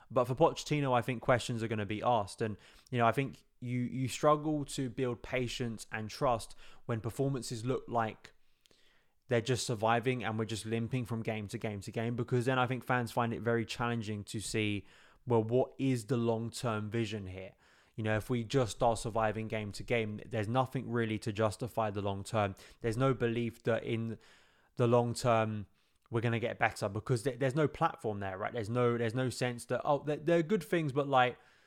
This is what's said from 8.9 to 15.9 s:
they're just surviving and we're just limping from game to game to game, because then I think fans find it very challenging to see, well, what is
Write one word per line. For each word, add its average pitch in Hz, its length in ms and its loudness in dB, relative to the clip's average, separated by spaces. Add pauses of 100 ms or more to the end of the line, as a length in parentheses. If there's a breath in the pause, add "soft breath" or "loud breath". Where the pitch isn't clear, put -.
they're 120 120 4
just 120 260 0
surviving 117 560 2
and 107 160 -2
we're 113 60 0
just 104 220 -6
limping 117 400 -2
from 113 160 -4
game 107 260 -4
to 120 100 -8
game 104 220 -4
to 107 100 -10
game, 117 240 -2
because 120 300 0
then 131 140 2
I 127 80 4
think 120 180 -4
fans 123 260 0
find 117 220 0
it 82 80 -4
very 117 240 2
challenging 113 600 -4
to - 160 -8
see, 104 440 -2 (420 loud breath)
well, 117 160 4
what 120 360 2
is 131 260 2